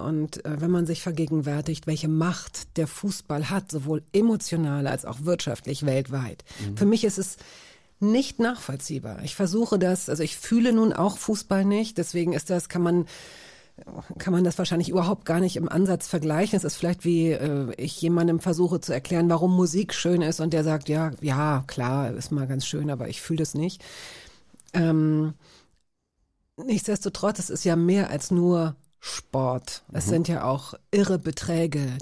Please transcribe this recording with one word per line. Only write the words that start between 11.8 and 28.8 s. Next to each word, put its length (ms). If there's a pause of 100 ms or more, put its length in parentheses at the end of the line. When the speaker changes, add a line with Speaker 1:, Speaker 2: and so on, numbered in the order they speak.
Speaker 1:
deswegen 360
ist 180
das, 180
kann 140
man, 240 (1120)
kann 120
man 120
das 160
wahrscheinlich 300
überhaupt 360
gar 140
nicht 160
im 120
Ansatz 400
vergleichen. 480
Es 100
ist 100
vielleicht 280
wie, 280
äh, 460
ich 220
jemandem 400
versuche 400
zu 140
erklären, 340
warum 280
Musik 400
schön 260
ist 180
und 140
der 100
sagt, 240
ja, 220 (100)
ja, 460
klar, 480
ist 180
mal 140
ganz 220
schön, 240
aber 180
ich 140
fühle 160
das 160
nicht. 280 (880)
Ähm, 600 (1300)
nichtsdestotrotz, 760
es 100
ist 140
ja 120
mehr 360
als 180
nur 460 (240)